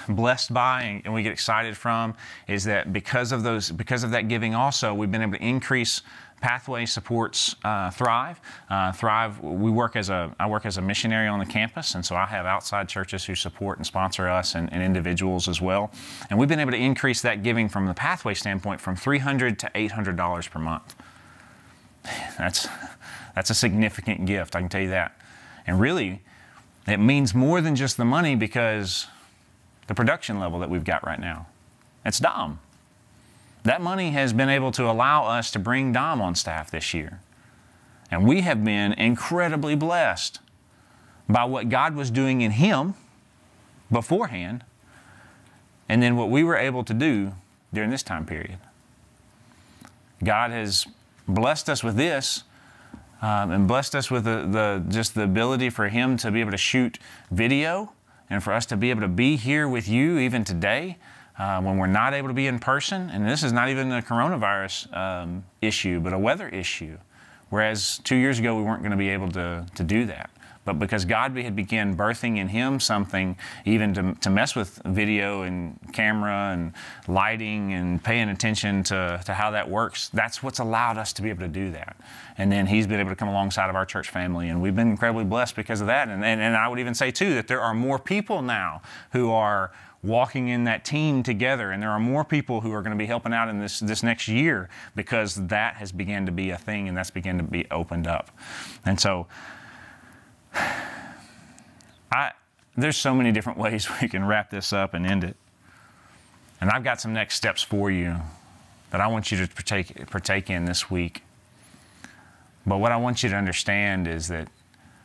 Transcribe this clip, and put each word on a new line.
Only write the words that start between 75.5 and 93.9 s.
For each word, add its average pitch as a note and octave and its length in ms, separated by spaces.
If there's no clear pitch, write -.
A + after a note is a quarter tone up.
camera G#2 600
and E2+ 200
lighting G#2 640
and F2+ 300
paying A2+ 260
attention G2+ 560
to, F2+ 420
to G2 80
how G#2 160
that G#2 180
works, A2 420
that's A2 300
what's C3 200
allowed A2+ 380
us G#2+ 160
to G2 80
be G#2+ 80
able F2+ 100
to F#2 80
do F#2 240
that. - 240
And G2+ 140
then G2 160
he's G#2+ 180
been G#2 140
able F#2+ 100
to F#2 60
come G#2 120
alongside G2 420
of F#2+ 60
our F#2+ 80
church - 260
family, F2 400
and E2+ 120
we've F#2+ 140
been A#2 140
incredibly A2 340
blessed A#2 320
because A2 240
of G#2 80
that. C3 200
And, G2+ 160
and, A2 160
and A2+ 160
I A2+ 120
would B2 100
even A#2+ 160
say, C3 160
too, F3+ 240
that A2+ 140
there B2+ 120
are A2+ 140
more B2+ 240
people G3+ 420
now G2 420
who A#2+ 220
are G#2 400
walking B2 460
in A#2+ 160
that A2+ 200
team D3 380
together, A#2+ 480
and G2 120
there G#2+ 80
are G#2+ 100
more C3 240
people B2+ 360
who A2 120
are G#2+ 100
gonna G#2+ 140
be G#2 100
helping A#2+ 260
out A2+ 160
in G#2 120
this, G#2 200
this A2 220